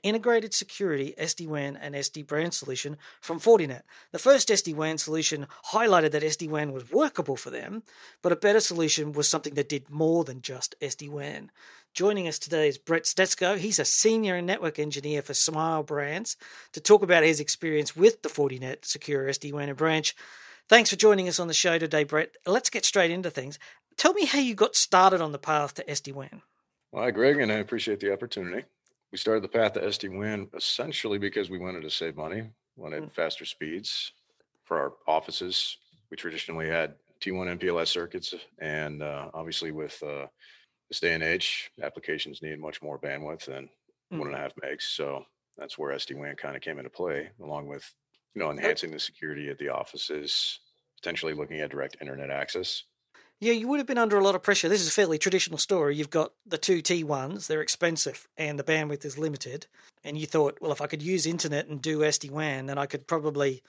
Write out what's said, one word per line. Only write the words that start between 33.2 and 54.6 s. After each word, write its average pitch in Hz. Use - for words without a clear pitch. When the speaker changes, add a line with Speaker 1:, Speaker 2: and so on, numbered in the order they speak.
Speaker 2:
speeds -
for 82
our 71
offices. 85
We 80
traditionally 80
had 80
T -
one 92
M 87
P 92
L 87
S 82
circuits, 87
and, 76
uh, 71
obviously 80
with, 76
uh, 71
this -
day 85
and 80
age, -
applications 73
need 78
much 76
more 73
bandwidth 76
than 67
Speaker 1:
Mm. 170
Speaker 2:
one 147
and 71
a -
half 69
megs. 71
So 71
that's -
where 73
S 69
D -
WAN 71
kinda 69
came 73
into 65
play, 78
along 76
with, 71
you 104
know, 82
Speaker 1:
Oh. -
Speaker 2:
enhancing 78
the 78
security 73
at 69
the 71
offices, 73
potentially 82
looking 76
at 73
direct 69
internet 69
access. 71
Speaker 1:
Yeah, 233
you 226
would 294
have 247
been 262
under 214
a 196
lot 196
of 185
pressure. 190